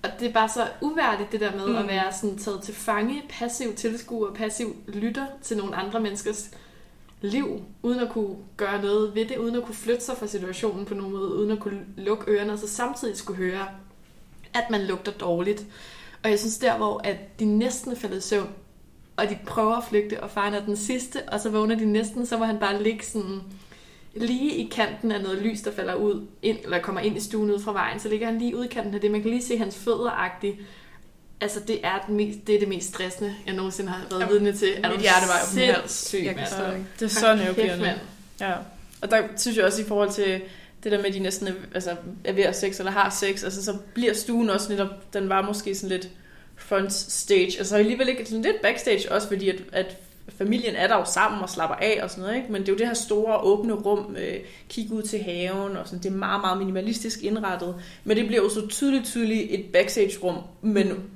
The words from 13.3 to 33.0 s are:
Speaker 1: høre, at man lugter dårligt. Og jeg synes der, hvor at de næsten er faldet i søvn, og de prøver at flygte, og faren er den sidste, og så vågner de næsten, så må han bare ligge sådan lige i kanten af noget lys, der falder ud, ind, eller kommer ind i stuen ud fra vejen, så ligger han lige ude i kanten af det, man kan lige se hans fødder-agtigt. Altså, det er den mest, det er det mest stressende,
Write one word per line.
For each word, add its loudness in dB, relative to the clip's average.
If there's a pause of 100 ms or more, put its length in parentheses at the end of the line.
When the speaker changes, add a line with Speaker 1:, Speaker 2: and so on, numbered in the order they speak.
Speaker 1:
høre, -2 (880)
at 2
man 2
lugter -4
dårligt. 0 (600)
Og 4
jeg 6
synes -2
der, 4
hvor 0
at 0 (240)
de 2
næsten 2
er -4
faldet -6
i -8
søvn, 2 (680)
og 2
de -4
prøver 2
at -4
flygte, 2
og -10
faren 0
er -2
den 0
sidste, -2
og -2
så 0
vågner 4
de 2
næsten, 2
så 0
må 2
han 0
bare 2
ligge 2
sådan -4 (720)
lige 0
i -2
kanten 0
af 0
noget -2
lys, 0
der -4
falder -2
ud, 0 (160)
ind, 2
eller 0
kommer -2
ind 2
i -4
stuen 0
ud 4
fra -4
vejen, -2
så -6
ligger 0
han 0
lige 0
ude -2
i -6
kanten -4
af -2
det, 4
man 2
kan 2
lige 0
se 0
hans -2
fødder-agtigt. 0 (840)
Altså, -2
det 0
er 0
den 0
mest, 0
det 6
er 6
det 4
mest -4
stressende, -4 (120)